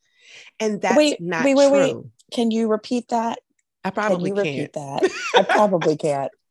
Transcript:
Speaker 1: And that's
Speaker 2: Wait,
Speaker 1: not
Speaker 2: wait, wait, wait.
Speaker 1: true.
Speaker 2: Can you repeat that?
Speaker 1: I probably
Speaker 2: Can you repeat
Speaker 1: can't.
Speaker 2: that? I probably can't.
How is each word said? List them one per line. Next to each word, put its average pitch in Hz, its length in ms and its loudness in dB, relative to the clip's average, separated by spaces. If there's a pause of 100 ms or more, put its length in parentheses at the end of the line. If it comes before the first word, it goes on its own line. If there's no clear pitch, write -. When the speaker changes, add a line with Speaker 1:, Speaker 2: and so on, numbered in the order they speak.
(600)
Speaker 1:
And 214 200 -2
that's 214 160 2
Speaker 2:
Wait, 302 240 2
Speaker 1:
not 170 240 -4
Speaker 2:
wait, 277 120 2
wait, 277 160 6
wait. 277 180 4
Speaker 1:
true. 120 200 -10 (200)
Speaker 2:
Can 233 220 -2
you 226 160 0
repeat 214 400 -2
that? 233 320 -4 (440)
Speaker 1:
I 190 60 -4
probably 190 400 0
Speaker 2:
Can 202 60 -4
you 202 60 2
repeat 147 320 -4
Speaker 1:
can't. 143 280 -8
Speaker 2:
that? 370 80 2 (240)
I - 80 6
probably 190 540 2
can't. 139 340 -4 (200)